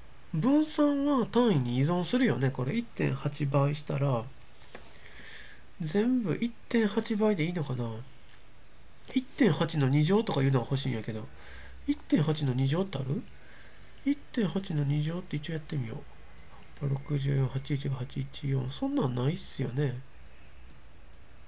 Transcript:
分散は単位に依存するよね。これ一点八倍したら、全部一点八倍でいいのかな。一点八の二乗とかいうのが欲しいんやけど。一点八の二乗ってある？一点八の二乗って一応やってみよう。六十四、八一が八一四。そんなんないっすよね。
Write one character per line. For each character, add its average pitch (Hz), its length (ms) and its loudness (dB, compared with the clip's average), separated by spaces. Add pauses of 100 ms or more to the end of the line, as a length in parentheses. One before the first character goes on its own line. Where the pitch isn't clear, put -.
(340)
分 277 320 6
散 294 380 4
は 277 220 4
単 233 260 6
位 - 40 6
に 123 200 2
依 131 40 4
存 175 240 4
す - 140 2
る 262 60 6
よ 143 120 4
ね。 131 140 4
こ 131 140 -2
れ 139 120 0
一 233 80 0
点 143 300 0
八 143 320 -2
倍 139 280 4
し 147 80 -6
た 147 160 -2
ら、 131 260 2 (1600)
全 220 420 2
部 165 180 2
一 233 120 -2 (160)
点 226 180 4
八 220 300 0
倍 214 180 4
で 156 100 2
い 175 60 0
い - 20 -4
の 170 120 0
か 135 100 -4
な。 120 160 -2 (1200)
一 262 80 2
点 220 300 4
八 160 260 2
の 135 100 6
二 147 160 6
乗 202 180 4
と 220 100 -2
か 143 100 2
い 135 40 4
う 139 60 4
の 131 80 4
が 117 60 -4
欲 139 120 0
し - 80 -2
い 135 40 0
ん - 20 -2
や 110 100 -2
け 113 100 -4
ど。 110 140 -6 (640)
一 285 80 2
点 - 260 2
八 151 220 2
の 127 100 2
二 135 140 2
乗 160 140 2
っ - 40 2
て 190 120 -6
あ - 20 -2
る？ 139 220 -2 (840)
一 277 120 4 (160)
点 226 140 2
八 190 280 -2
の 147 100 4
二 147 180 2
乗 165 160 -2
っ 185 40 -6
て - 140 -6
一 151 140 -4
応 160 40 -4
や 156 40 -2
っ 156 40 -6
て - 140 -6
み 120 120 -2
よ 113 80 -6 (840)
う。 143 80 0
六 139 300 0
十 139 180 2
四、 135 120 4
八 135 260 -2
一 139 140 -2
が 135 80 0
八 127 240 -4
一 135 280 -6
四。 131 220 0
そ 269 160 -2
ん 277 80 0
な 233 140 4
ん 123 60 0
な 127 140 2
い 170 60 0
っ - 20 -4
す - 240 -6
よ 127 100 0
ね。 127 280 0 (1500)